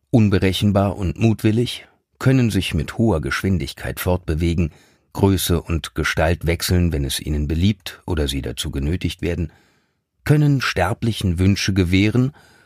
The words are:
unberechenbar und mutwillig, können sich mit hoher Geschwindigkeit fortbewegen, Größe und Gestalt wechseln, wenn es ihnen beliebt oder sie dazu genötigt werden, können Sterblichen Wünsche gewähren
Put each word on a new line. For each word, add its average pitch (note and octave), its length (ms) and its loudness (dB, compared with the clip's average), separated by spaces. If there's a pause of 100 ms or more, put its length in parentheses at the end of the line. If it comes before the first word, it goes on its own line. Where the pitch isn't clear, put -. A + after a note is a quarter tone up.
unberechenbar G2 840 2
und F2+ 240 -4
mutwillig, A2 680 0 (320)
können C3 320 2
sich F#2+ 240 -2
mit D2+ 240 -4
hoher G#2+ 220 2
Geschwindigkeit - 800 -4
fortbewegen, E2+ 720 0 (420)
Größe F#2+ 480 2
und - 340 -6
Gestalt D#2+ 500 -2
wechseln, F2 460 0
wenn D2 120 -2
es C2+ 160 -6
ihnen D2 280 -4
beliebt E2+ 580 -2
oder D#2 220 -2
sie C2+ 140 -6
dazu - 300 -8
genötigt E2 500 -4
werden, E2 300 -4 (720)
können D3 380 4
Sterblichen F#2 760 -2
Wünsche F#2+ 340 2
gewähren G2+ 600 2 (320)